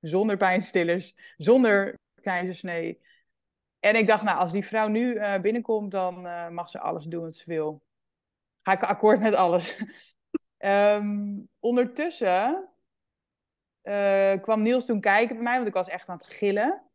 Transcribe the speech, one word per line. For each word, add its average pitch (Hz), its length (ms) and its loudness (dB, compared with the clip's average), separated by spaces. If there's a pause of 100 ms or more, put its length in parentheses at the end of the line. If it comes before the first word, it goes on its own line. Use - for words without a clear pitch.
Zonder 190 360 0
pijnstillers, 185 1000 0
zonder 208 580 4 (260)
keizersnee. 175 800 -6 (800)
En 214 160 2
ik 214 100 2
dacht, 214 160 2
"Nou, 196 160 0
als 170 140 -2
die 196 120 -2
vrouw 214 240 -2
nu, 233 280 -2
eh, 202 240 -4
binnenkomt, 214 500 -2
dan, 180 360 -6
eh, 175 220 -10
mag 170 200 -10
ze - 120 -16
alles 165 240 -6
doen 165 180 -8
wat 160 120 -12
ze - 120 -20
wil. 156 360 -6 (800)
Ga 190 100 2
ik 190 100 2
akkoord 208 380 4
met 214 140 2
alles." 175 440 2
<laughs> - 380 -14 (400)
Ehm, 208 800 2 (200)
ondertussen, 247 1080 0 (1120)
eh, 196 580 2
kwam 220 220 0
Niels 247 240 2
toen 214 140 -2
kijken 214 340 2
bij 226 100 -8
mij, 240 100 -2
want 254 120 -2
ik 208 80 -6
was 185 140 -2
echt 180 200 -12
aan 180 80 -10
het - 100 -20
gillen. 214 560 -2 (120)